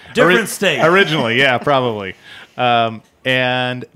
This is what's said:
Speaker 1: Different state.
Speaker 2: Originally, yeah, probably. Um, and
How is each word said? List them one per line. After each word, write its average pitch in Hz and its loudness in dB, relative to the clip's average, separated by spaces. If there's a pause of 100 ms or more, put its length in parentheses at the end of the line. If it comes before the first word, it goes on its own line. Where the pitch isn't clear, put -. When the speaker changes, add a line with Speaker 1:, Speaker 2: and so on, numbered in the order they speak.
(160)
Speaker 1:
Different 185 2
state. 160 -2
Speaker 2:
Originally, 156 2
yeah, 131 2
probably. 117 -2 (420)
Um, 117 0 (200)
and 127 -2 (100)